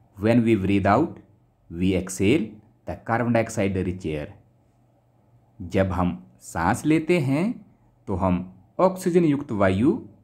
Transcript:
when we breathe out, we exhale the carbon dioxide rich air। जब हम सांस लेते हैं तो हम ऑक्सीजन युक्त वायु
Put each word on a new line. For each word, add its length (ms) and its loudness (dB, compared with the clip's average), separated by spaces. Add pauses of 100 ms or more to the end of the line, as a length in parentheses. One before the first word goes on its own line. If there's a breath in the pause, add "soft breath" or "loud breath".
(240)
when 200 4
we 200 4
breathe 220 2
out, 260 4 (580)
we 180 -2 (140)
exhale 440 0 (420)
the 80 -10 (140)
carbon 260 0
dioxide 480 -2
rich 220 -6
air। 200 -6 (1400)
जब 240 0
हम 540 -4
सांस 460 -4
लेते 320 2
हैं 480 -2 (400)
तो 80 -4
हम 500 -2 (160)
ऑक्सीजन 440 2
युक्त 280 0
वायु 540 2 (180)